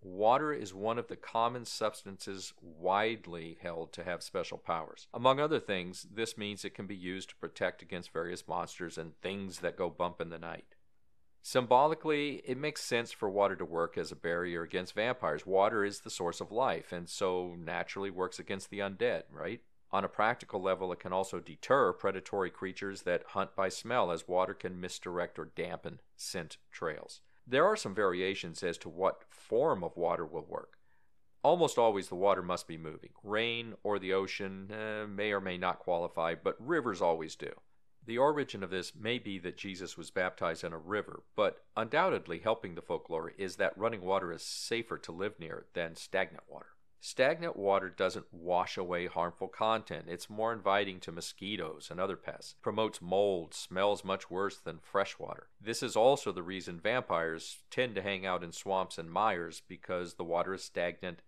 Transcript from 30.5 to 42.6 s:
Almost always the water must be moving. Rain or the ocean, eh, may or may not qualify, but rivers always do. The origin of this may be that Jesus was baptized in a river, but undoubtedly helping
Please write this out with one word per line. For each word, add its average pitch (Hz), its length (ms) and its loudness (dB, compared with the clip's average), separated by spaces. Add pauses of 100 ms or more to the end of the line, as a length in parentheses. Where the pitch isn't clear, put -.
Almost 160 340 6
always 107 320 6
the 92 60 -4
water 92 260 6
must 87 260 -2
be 82 100 -8
moving. 78 340 -10 (120)
Rain 113 600 0
or 104 160 2
the 92 120 -2
ocean, 95 580 -2
eh, 107 360 -6
may 104 260 -2
or 101 80 4
may 92 180 -2
not 90 220 0
qualify, 85 560 0
but - 240 -2
rivers 123 420 0
always 82 360 2
do. - 160 -8 (520)
The 113 120 -4
origin 135 460 2
of 87 60 -4
this 90 240 -2
may 117 240 -2
be 101 220 -6
that 85 160 -6
Jesus 92 400 -8
was 82 160 -12
baptized 90 540 0
in 82 80 -6
a 82 40 -8
river, 95 460 -4 (140)
but 101 260 4 (140)
undoubtedly 113 600 2
helping 101 360 0